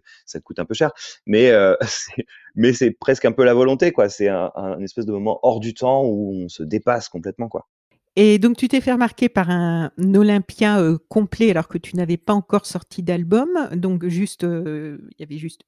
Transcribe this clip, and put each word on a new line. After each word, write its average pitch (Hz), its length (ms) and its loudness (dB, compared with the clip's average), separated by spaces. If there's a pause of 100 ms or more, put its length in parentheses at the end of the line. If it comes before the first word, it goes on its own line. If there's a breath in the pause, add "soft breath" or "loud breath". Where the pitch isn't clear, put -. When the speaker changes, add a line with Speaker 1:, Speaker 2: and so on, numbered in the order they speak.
(260 soft breath)
Speaker 1:
ça 78 140 -14
coûte - 180 -16
un 87 80 -6
peu 110 80 -8
cher, 151 180 0 (320 loud breath)
mais, 113 260 4
euh, 98 300 6
<laughs> 113 60 -2
c'est, - 400 -10 (280 loud breath)
mais 120 200 4
c'est 120 160 0
presque - 340 -2
un 117 80 2
peu 127 120 2
la 123 100 6
volonté, 131 380 2
quoi. 104 180 2
C'est 101 180 -2
un, 92 260 -2
un, 95 220 -8
une 98 80 -8
espèce 104 220 -8
de 110 60 -4
moment 104 300 -4
hors 113 180 2
du 113 120 -8
temps 135 320 0
où 104 300 -4
on 90 140 -8
se - 140 -14
dépasse 107 460 -4
complètement, 95 400 -10
quoi. - 180 -12 (500)
Speaker 2:
Et 208 220 6
donc, 233 180 2
tu 247 120 -2
t'es 269 120 2
fait 254 120 -2
remarquer 240 360 0
par 175 220 0
un 170 480 0
Olympien, 202 840 2
euh, 160 180 2 (100)
complet 220 420 0
alors 165 160 0
que - 120 -8
tu - 180 -10
n'avais 175 200 -2
pas - 160 -4
encore 202 320 0
sorti - 380 -12
d'album. 175 460 0 (260)
Donc, 180 320 -2
juste, 180 380 -4
euh, 156 540 -6 (200)
il 156 40 -16
y - 20 -12
avait 151 120 -14
juste 160 320 -14